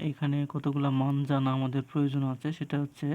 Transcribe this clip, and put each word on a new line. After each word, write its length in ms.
এখানে 280
কতগুলা 400
মান 260
জানা 260
আমাদের 320
প্রয়োজন 400
আছে, 280
সেটা 300
হচ্ছে 340